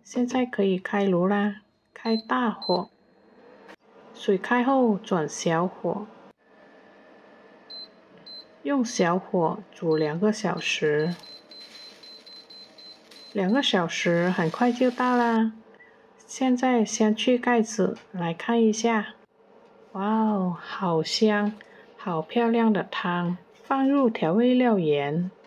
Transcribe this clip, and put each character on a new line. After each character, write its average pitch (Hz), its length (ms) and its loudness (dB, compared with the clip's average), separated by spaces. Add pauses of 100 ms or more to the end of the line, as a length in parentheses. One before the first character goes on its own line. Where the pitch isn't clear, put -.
现 247 240 -4
在 254 180 0
可 214 200 -2
以 185 120 2
开 202 280 -2
炉 180 200 2
啦， 202 360 -2 (320)
开 226 240 -2
大 247 320 -2
火。 180 400 -4 (1200)
水 196 240 -2
开 240 240 0
后 247 360 2
转 156 320 -4
小 170 360 0
火， 185 400 -6 (2500)
用 277 200 0
小 180 340 0
火 175 420 -2 (120)
煮 160 240 0
两 156 240 -2
个 214 140 2
小 170 260 -4
时。 156 560 -2 (2250)
两 190 200 -2
个 262 100 2
小 180 260 0
时 175 420 0
很 175 200 0
快 247 220 0
就 247 180 2
到 247 260 0
啦。 226 380 2 (720)
现 254 320 0
在 247 260 2
先 214 320 0
去 247 220 2
盖 240 240 2
子， 190 360 -2 (140)
来 170 220 -6
看 233 280 0
一 214 120 4
下。 226 400 -2 (800)
哇 196 120 -6
哦， 208 560 0
好 165 440 -2
香， 208 500 2 (420)
好 165 260 -6
漂 233 280 0
亮 226 240 4
的 180 100 0
汤。 175 540 -4 (260)
放 269 240 0
入 277 220 4
调 170 240 0
味 247 220 4
料 240 240 4
盐， 151 500 0 (180)